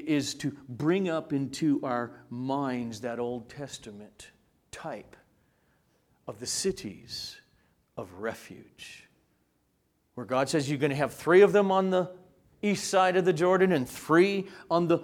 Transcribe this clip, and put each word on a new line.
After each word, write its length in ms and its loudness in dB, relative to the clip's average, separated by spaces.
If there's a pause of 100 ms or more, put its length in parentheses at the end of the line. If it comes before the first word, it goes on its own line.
is 280 0
to 200 -6 (140)
bring 400 0
up 240 -4
into 500 0
our 300 -4 (160)
minds 720 -4
that 180 -8
Old 300 -6
Testament 800 -16 (400)
type 460 -14 (1120)
of 120 -14
the 60 -10
cities 960 -8 (560)
of 180 -12
refuge, 920 -12 (1080)
where 120 -10
God 220 2
says 200 0
you're 100 -2
gonna 160 0
have 180 0
three 300 8
of 100 8
them 180 4
on 200 2
the 200 0 (520)
east 260 -2
side 280 4
of 80 4
the 80 4
Jordan 400 4
and 160 0
three 580 2 (240)
on 180 2
the 160 4